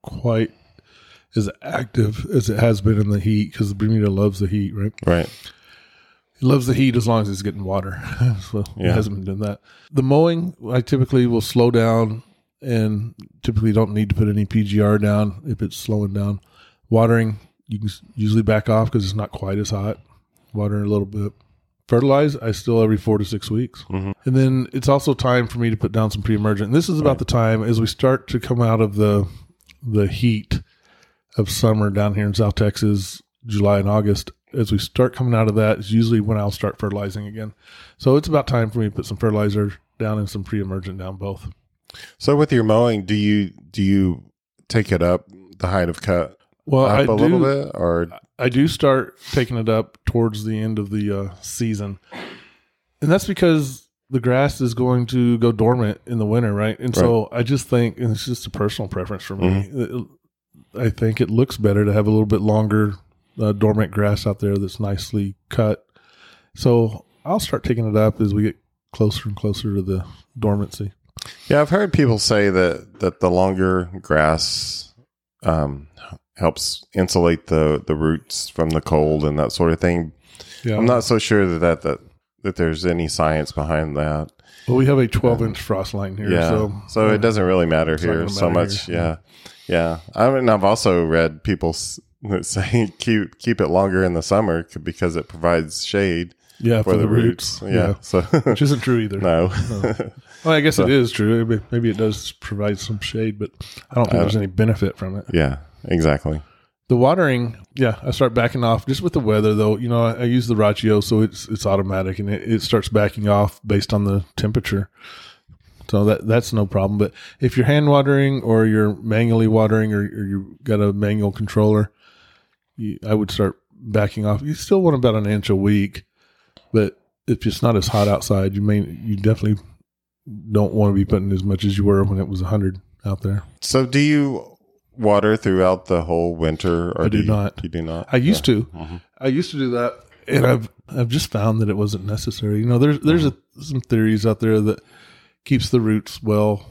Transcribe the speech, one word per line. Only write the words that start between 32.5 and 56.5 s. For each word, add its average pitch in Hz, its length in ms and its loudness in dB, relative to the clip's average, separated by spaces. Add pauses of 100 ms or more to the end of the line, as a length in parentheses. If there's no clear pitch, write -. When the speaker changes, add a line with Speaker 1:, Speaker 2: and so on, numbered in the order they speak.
Speaker 1:
Texas, 104 680 -2 (240)
July 101 340 2
and 98 100 0
August. 104 420 0 (220)
As 110 180 -2
we 104 60 2
start - 360 0
coming 123 200 -2
out 110 160 2
of 101 60 -2
that 110 240 2
is 104 120 -10
usually 113 300 2
when 107 160 -2
I'll 101 140 -2
start - 280 -6
fertilizing 101 480 -6
again. 107 260 -14 (440)
So 135 180 4
it's 151 140 2
about 151 180 0
time 117 220 0
for 117 100 -4
me 110 60 0
to 101 60 -2
put - 140 -8
some 101 120 -10
fertilizer 104 560 0 (260)
down 107 200 -4
and 101 100 -4
some 101 160 -8
pre-emergent 95 540 -8
down 95 180 -12
both. 98 320 -10 (680)
Speaker 2:
So - 200 2
with 147 160 2
your 117 100 4
mowing, 110 420 2
do 101 80 -2
you, 104 380 2 (200)
do 104 120 -4
you 95 400 2 (460)
take 110 220 0
it 87 120 2
up 90 240 0 (300)
the 92 100 -6
height 90 220 0
of 82 120 -10
cut 87 360 -2 (280)
Speaker 1:
Well, 135 200 2
Speaker 2:
up 101 140 2
Speaker 1:
I - 40 4
Speaker 2:
a 123 80 2
little 156 280 4
Speaker 1:
do, 151 60 2 (200)
Speaker 2:
bit, - 100 -12
or? 85 320 -2 (320)
Speaker 1:
I 123 100 0
do 135 180 2
start 131 480 0 (160)
taking 123 260 -2
it 110 120 -2
up 113 360 -2
towards 110 380 0
the 110 160 -4
end 110 200 -4
of 101 100 -6
the, 104 300 -2
uh, 98 220 -8
season. 104 580 -6 (1000)
And 147 100 2
that's 190 160 2
because 156 600 0 (220)
the 131 100 -2
grass 127 400 0
is 123 140 -2
going 123 340 0
to 120 300 2
go 117 140 4
dormant 113 560 0
in 120 100 -4
the 107 80 0
winter, 110 280 0